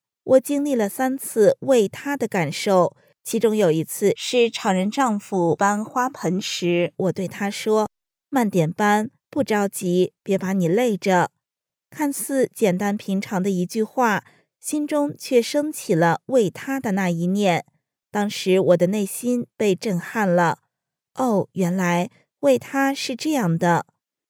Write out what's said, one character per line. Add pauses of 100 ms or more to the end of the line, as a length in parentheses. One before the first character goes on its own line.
(240)
我
经
历
了
三
次
为
他
的
感
受， (300)
其
中
有
一
次
是
常
人
丈
夫
搬
花
盆
时，
我
对
他
说 (420)
：“慢
点
搬， (180)
不
着
急， (100)
别
把
你
累
着。” (600)
看
似
简
单
平
常
的
一
句
话， (380)
心
中
却
升
起
了
为
他
的
那
一
念。 (460)
当
时
我
的
内
心
被
震
撼
了。 (560)
哦，
原
来 (320)
为
他
是
这
样
的。 (440)